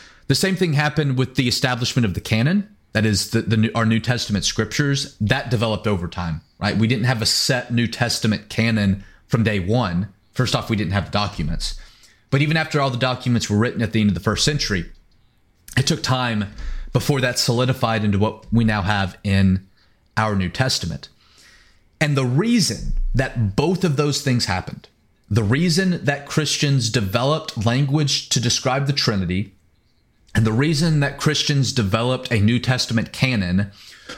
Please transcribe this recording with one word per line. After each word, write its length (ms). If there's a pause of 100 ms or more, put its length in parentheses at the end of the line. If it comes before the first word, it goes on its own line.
(280)
The 80
same 200
thing 180
happened 440
with 180
the 120
establishment 580
of 80
the 80
canon, 540 (180)
that 120
is 240
the, 120
the 160
new, 180
our 100
New 140
Testament 460
scriptures. 760
That 300
developed 340
over 220
time, 340 (180)
right? 160
We 120
didn't 180
have 160
a 60
set 440
New 140
Testament 640
canon 540 (240)
from 160
day 160
one. 520 (220)
First 220
off, 160
we 40
didn't 180
have 180
documents. 680 (520)
But 100
even 160
after 240
all 80
the 80
documents 520
were 80
written 260
at 80
the 100
end 80
of 60
the 40
first 240
century, 420 (920)
it 100
took 160
time 480 (420)
before 280
that 180
solidified 640
into 160
what 320
we 120
now 180
have 420
in 440 (500)
our 180
New 140
Testament. 600 (920)
And 160
the 80
reason 680 (200)
that 420
both 280
of 140
those 240
things 240
happened, 420 (420)
the 140
reason 600
that 220
Christians 640
developed 760
language 640
to 100
describe 480
the 60
Trinity, 600 (840)
and 100
the 80
reason 460
that 200
Christians 540
developed 580
a 80
New 200
Testament 520
canon 600 (460)